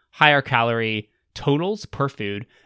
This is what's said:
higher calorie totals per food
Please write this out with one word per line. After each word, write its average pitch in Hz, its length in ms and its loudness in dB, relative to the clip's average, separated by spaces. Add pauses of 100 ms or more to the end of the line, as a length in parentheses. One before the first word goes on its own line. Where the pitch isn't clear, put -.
(120)
higher 147 300 4
calorie 113 680 -2 (260)
totals 175 500 -2
per 139 240 -4
food 101 380 -8 (180)